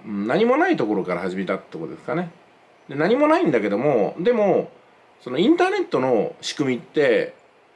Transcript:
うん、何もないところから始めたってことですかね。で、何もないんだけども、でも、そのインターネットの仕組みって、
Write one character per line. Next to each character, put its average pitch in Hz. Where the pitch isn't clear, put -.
う 113
ん、 101
何 175
も 247
な 359
い 320
と 120
こ 104
ろ 92
か 90
ら 87
始 92
め 98
た 95
っ -
て -
こ 80
と 73
で -
す -
か 131
ね。 175
で、 139
何 180
も 294
な 320
い 370
ん 175
だ 117
け 101
ど 101
も、 113
で 190
も、 202
そ -
の 127
イ 180
ン 339
タ 370
ー 370
ネ 415
ッ 349
ト -
の 123
仕 -
組 131
み -
っ -
て、 120